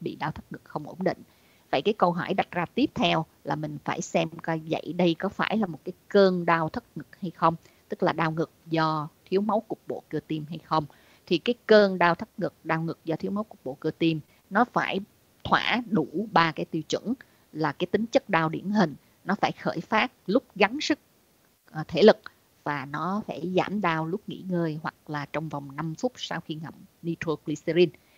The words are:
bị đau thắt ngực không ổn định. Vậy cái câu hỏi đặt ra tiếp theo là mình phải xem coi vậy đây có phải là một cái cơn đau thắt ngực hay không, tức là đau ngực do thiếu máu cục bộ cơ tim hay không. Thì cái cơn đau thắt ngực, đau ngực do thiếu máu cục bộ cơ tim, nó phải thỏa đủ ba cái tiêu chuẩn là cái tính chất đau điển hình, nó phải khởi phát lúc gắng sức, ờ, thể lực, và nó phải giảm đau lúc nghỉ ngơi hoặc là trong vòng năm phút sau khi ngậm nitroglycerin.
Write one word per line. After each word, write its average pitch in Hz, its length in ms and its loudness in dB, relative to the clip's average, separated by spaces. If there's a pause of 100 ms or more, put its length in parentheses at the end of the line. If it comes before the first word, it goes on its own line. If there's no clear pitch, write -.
bị - 160 -8
đau - 140 -4
thắt - 220 -12
ngực - 120 -16
không 151 240 -10
ổn - 140 -16
định. 175 160 0 (540)
Vậy - 100 2
cái 208 120 2
câu 175 180 4
hỏi 170 220 -2
đặt 202 160 -2
ra 175 240 -2
tiếp 277 200 2
theo 170 320 0 (180)
là 151 120 -4
mình 151 280 -6
phải - 160 -4
xem 165 300 -2
coi 165 380 -6
vậy 156 280 -4
đây 175 220 2
có - 100 -4
phải - 300 -2
là 220 80 0
một 165 180 -8
cái 180 80 -10 (160)
cơn 185 380 4
đau 165 220 4
thắt - 160 -8 (120)
ngực - 240 -16
hay 180 100 -6
không, 165 240 2 (340)
tức - 140 -6
là 165 100 2
đau 160 200 0
ngực 160 180 -4 (160)
do 160 420 0 (160)
thiếu 190 160 0
máu 214 280 0
cục - 100 -8 (100)
bộ - 200 -8
cơ 151 180 -4
tim 156 220 -6
hay 160 100 -10
không. 156 260 -2 (420)
Thì 175 120 2
cái 240 160 -2 (120)
cơn 202 320 8
đau 175 160 4
thắt - 140 -10 (100)
ngực, 170 160 -4 (100)
đau 160 180 -2
ngực 165 220 -6
do 160 120 -4
thiếu 190 140 -6
máu 202 140 -4
cục - 200 -20
bộ 131 160 -8
cơ 156 180 -2
tim, 165 220 2 (300)
nó 208 140 4
phải - 360 -2 (440)
thỏa - 460 0
đủ 190 420 -2
ba 165 200 4
cái 170 120 -6
tiêu 160 180 -4
chuẩn 185 320 -4 (380)
là 156 200 -2
cái 180 140 -4
tính 214 200 0
chất - 240 0
đau 165 180 2
điển 160 220 -6
hình, 190 240 2 (300)
nó 175 100 -2
phải - 180 0
khởi - 280 -6
phát 226 320 0 (140)
lúc 220 180 2 (100)
gắng 208 260 2
sức, - 180 -2 (720)
ờ, 156 180 -8
thể 160 140 2
lực, 208 180 10 (440)
và 143 220 -2
nó 165 400 -4
phải 175 300 -6
giảm 180 240 0
đau 160 260 0
lúc 175 200 -4
nghỉ - 220 -10
ngơi 170 340 -2
hoặc - 120 -8 (160)
là 147 220 -6
trong 156 160 -4
vòng 143 280 -10
năm 160 180 -6
phút 254 220 -4
sau - 240 -8
khi 165 140 -8
ngậm 156 200 -12 (280)
nitroglycerin. 165 880 0 (280)